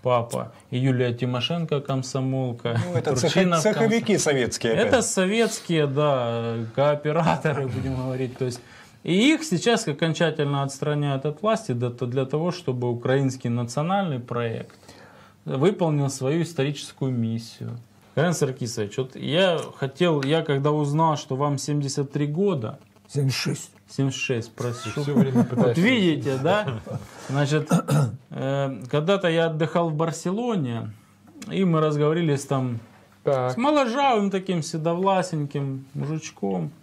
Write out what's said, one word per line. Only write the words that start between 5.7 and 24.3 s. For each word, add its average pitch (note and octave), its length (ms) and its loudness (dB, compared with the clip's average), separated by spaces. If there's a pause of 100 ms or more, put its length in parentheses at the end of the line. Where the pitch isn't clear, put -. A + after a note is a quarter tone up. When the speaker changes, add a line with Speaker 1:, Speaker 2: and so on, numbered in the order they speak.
Speaker 1:
да, A#2+ 680 0 (220)
кооператоры, D3 920 2
<laughs> A#2+ 60 -4
будем C3 220 -4
говорить. B2+ 420 -4
То C3 60 -2
есть, B2 160 -6 (440)
и G#3+ 300 4
их D#4 100 -4
сейчас A3 440 0
окончательно D3+ 760 0
отстраняют D3 640 -2
от D3 160 -6
власти G#3+ 300 0
для, A#2+ 180 -2
для B2 360 -2
того, D#3 260 -2
чтобы B2 380 -4
украинский C3 600 0
национальный D3 720 -2
проект A#2 560 -6 (680)
выполнил D3 680 2
свою C#3+ 320 0
историческую C#3+ 680 -4
миссию. A#2 680 -4 (360)
Карен D#3+ 200 2
Саркисович, A#2+ 640 -4
вот C3 180 -6
я E3 420 2 (200)
хотел, D3 440 0
я D#3 200 2
когда C#3+ 300 2
узнал, D3+ 440 2
что - 200 -6
вам C#3+ 220 0
семьдесят C#3+ 540 -2
три D3 140 0
года. D3+ 520 -2 (300)
Speaker 3:
Семьдесят C3+ 320 0
шесть. - 300 -6 (180)
Speaker 1:
Семьдесят C3+ 320 -2
шесть, A#2 340 -4